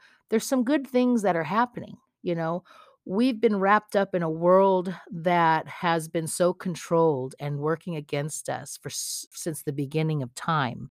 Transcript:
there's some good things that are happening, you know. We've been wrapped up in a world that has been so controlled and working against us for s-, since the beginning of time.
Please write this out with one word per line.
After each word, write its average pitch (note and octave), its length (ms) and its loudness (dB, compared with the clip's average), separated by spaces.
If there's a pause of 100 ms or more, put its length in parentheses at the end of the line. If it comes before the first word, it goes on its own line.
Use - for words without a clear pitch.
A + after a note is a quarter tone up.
(300)
there's A3 160 0
some B3+ 200 0
good C#4+ 200 0
things B3 360 2
that F#3 160 2
are E3 60 0
happening, F#3+ 520 -4 (260)
you F3 140 -2
know. E3 300 -4 (400)
We've A3+ 360 0
been G#3+ 180 2
wrapped G#3 360 2
up G3 180 2
in F3+ 80 0
a E3 80 0
world F#3 640 4 (160)
that E3 580 2
has E3 400 -2
been D#3+ 200 -4
so F3+ 260 2
controlled D#3+ 840 0
and C#3+ 180 -4
working D#3+ 380 -4
against D3 540 -6
us B2+ 280 -10
for - 120 -14
s-, - 420 -10
since - 320 -8
the D3+ 100 -6
beginning D3+ 480 -2
of B2+ 140 -10
time. C#3+ 600 -4